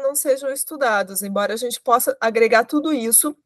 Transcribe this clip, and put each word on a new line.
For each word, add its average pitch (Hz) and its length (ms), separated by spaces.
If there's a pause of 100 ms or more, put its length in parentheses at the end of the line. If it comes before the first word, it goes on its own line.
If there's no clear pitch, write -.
não 277 120
sejam 277 360
estudados, 214 680
embora 202 320
a 220 40
gente 240 220
possa 247 400
agregar 226 460
tudo 302 280
isso 240 420 (100)